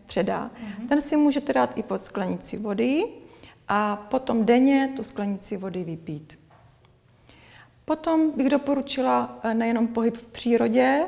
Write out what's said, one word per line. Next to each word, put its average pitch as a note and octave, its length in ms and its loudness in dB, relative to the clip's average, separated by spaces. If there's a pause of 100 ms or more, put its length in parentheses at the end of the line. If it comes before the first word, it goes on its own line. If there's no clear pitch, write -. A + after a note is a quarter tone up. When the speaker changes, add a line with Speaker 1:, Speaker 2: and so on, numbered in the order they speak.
Speaker 1:
předá. F#3+ 440 -2 (100)
Speaker 2:
Mhm. G#3+ 280 -10
Speaker 1:
Ten C#4+ 120 2
si D4 160 -2
můžete D4 360 4
dát B3+ 260 0
i - 40 -2
pod G3 200 -6
sklenici F#3 540 -6
vody A3+ 480 0 (640)
a G#3 280 0
potom A#3 480 0
denně C4 520 4
tu A3 60 -6
sklenici G3+ 540 -8
vody F#3 280 -8
vypít. D#3+ 540 -10 (1500)
Potom D#4+ 460 2
bych C#4+ 180 2
doporučila, C4 920 0
eh, A3+ 120 0
nejenom A#3 320 2
pohyb A#3 300 0
v - 100 -16
přírodě, B3+ 800 2